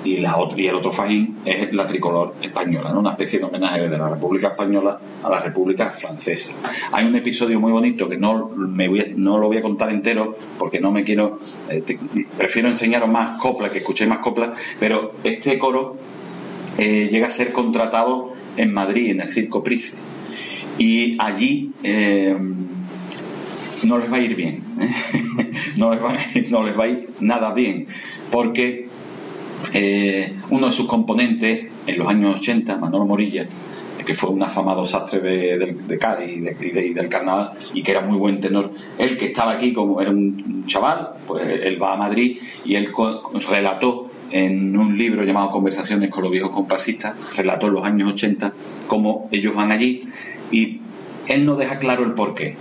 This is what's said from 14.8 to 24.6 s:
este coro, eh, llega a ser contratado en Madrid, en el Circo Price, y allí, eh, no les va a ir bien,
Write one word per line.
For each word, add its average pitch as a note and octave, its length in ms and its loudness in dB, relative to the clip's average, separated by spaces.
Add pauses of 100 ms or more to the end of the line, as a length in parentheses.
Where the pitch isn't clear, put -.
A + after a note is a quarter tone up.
este C3 360 2
coro, C3 380 0 (840)
eh, G#2+ 320 4
llega A2+ 160 4
a - 20 -2
ser B2 220 0
contratado A#2 840 2 (240)
en A2 160 4
Madrid, G2+ 380 2
en F#2+ 100 0
el F2 80 -6
Circo G#2+ 340 -2
Price, - 320 -2 (840)
y A2+ 420 4
allí, B2+ 520 0 (100)
eh, G2+ 520 4 (1500)
no A#2+ 140 6
les A#2 120 -2
va B2+ 60 2
a - 40 4
ir A2+ 140 2
bien, E2 280 -4 (160)